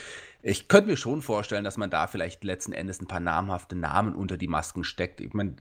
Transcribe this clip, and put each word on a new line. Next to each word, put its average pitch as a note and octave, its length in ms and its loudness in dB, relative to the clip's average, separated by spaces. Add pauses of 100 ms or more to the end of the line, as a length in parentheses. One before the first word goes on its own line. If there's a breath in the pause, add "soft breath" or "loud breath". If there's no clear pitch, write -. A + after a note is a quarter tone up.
(460 loud breath)
ich - 220 0
könnte G3+ 220 10
mir D3+ 80 4
schon C#3+ 240 -2
vorstellen, G#2 420 0
dass G2 140 -4
man G2+ 100 -2
da E2 180 2
vielleicht F2+ 380 -6
letzten F#2 300 -4
Endes F#2+ 260 -6
ein F#2+ 60 -8
paar F#2 120 -4
namhafte F2 580 -2
Namen F2+ 380 0
unter F#2 220 -2
die F2 100 -2
Masken D#2 380 -2
steckt. - 380 -6
Ich - 100 -10
mein, G2+ 280 -2